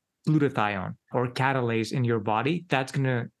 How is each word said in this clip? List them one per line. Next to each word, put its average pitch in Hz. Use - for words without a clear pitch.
glutathione 113
or 123
catalase 120
in 135
your 117
body, 113
that's 135
gonna 131